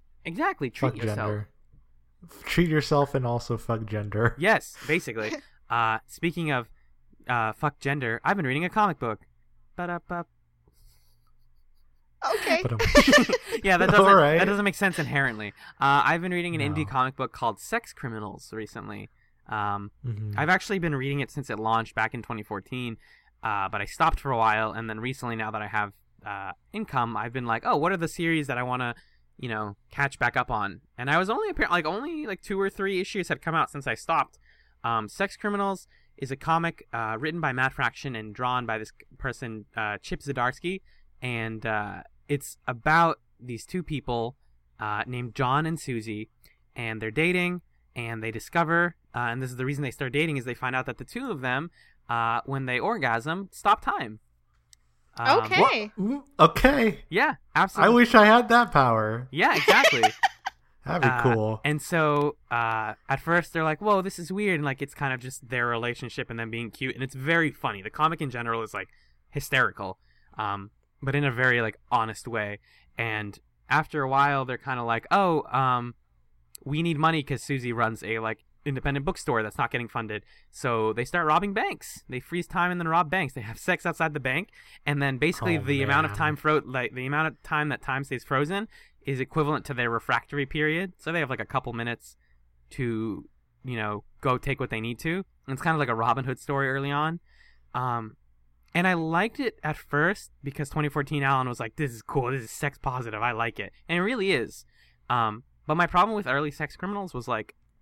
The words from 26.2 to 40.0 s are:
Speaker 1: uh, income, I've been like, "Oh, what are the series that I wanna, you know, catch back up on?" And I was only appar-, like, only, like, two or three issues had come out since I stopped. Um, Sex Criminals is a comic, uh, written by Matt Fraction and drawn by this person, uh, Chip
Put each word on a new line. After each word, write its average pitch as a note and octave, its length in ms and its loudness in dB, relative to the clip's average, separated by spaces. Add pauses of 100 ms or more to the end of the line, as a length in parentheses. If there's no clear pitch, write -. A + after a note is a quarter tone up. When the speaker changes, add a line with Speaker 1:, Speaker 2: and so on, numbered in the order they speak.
Speaker 1:
uh, G2 260 -10 (220)
income, A#2+ 440 -2
I've A#2 160 -6
been B2+ 120 -6
like, A2+ 200 -2
"Oh, A#3 120 2
what E3 140 2
are F#3+ 60 -2
the E3 100 -2
series E3 400 -2
that B2+ 100 -2
I B2 60 -2
wanna, B2 320 -4 (420)
you B2+ 120 -8
know, G#2+ 260 -6 (140)
catch C#3 300 -2
back A#2+ 180 2
up B2 140 -2
on?" G2+ 300 -4 (160)
And B2+ 120 -6
I D#3 80 4
was F#3 120 2
only G4+ 220 -2
appar-, - 180 0
like, E3+ 160 0
only, C#4+ 420 -6
like, F#3+ 140 -8
two G3 180 -6
or G3 100 0
three G3 320 -2
issues F#3+ 280 -4
had - 120 -2
come E3 140 -2
out D3+ 160 2
since C#3 160 -8
I A2+ 80 -2
stopped. - 420 -2 (460)
Um, A2+ 260 -2
Sex - 260 -4
Criminals G3+ 520 -2 (300)
is C3+ 140 -6
a C3+ 60 -4
comic, E3 560 0
uh, A2 260 -4
written D#3+ 220 -4
by C#3+ 100 0
Matt C3 220 0
Fraction B2+ 420 -4
and A2 180 -10
drawn B2 320 -2
by A2 120 -4
this A2 140 -10 (260)
person, A2+ 480 -8 (100)
uh, G#2 240 -4
Chip - 220 -8